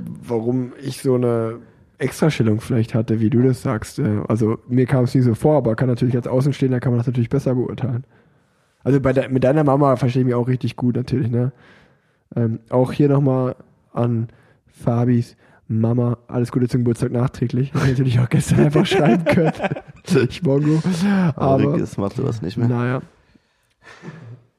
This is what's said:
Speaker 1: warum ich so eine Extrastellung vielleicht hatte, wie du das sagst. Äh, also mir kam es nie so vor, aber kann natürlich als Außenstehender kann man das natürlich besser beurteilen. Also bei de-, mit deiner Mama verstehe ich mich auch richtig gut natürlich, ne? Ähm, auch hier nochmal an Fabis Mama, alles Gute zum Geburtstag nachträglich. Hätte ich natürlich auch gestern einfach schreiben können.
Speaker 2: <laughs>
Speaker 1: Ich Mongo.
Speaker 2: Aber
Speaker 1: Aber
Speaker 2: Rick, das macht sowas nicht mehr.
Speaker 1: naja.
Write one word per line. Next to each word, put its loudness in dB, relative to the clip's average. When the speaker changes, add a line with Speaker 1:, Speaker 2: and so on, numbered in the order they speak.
Speaker 1:
warum -4
ich -10
so 2
eine -2
Extrastellung 0
vielleicht -2
hatte, 0
wie 2
du 2
das 2
sagst. -6
Äh, -2
also 0
mir 2
kam 2
es -4
nie 4
so 4
vor, 2
aber 0
kann -2
natürlich 0
als -4
Außenstehender 0
kann -2
man 0
das -2
natürlich -2
besser -2
beurteilen. -4
Also 2
bei 0
de-, 0
mit 0
deiner 4
Mama 4
verstehe 0
ich 2
mich 0
auch -2
richtig -2
gut -2
natürlich, -2
ne? -2
Ähm, -2
auch 0
hier 2
nochmal 0
an -2
Fabis 0
Mama, 0
alles -4
Gute 2
zum 0
Geburtstag 0
nachträglich. -2
Hätte -2
ich 4
natürlich 2
auch 0
gestern 2
einfach 4
schreiben 2
können. 2
Speaker 2:
<laughs> -2
Speaker 1:
Ich -8
Mongo. 2
Speaker 2:
Aber -10
Speaker 1:
Aber 2
Speaker 2:
Rick, 0
das -6
macht -4
sowas -4
nicht -6
mehr. 0
Speaker 1:
naja. -2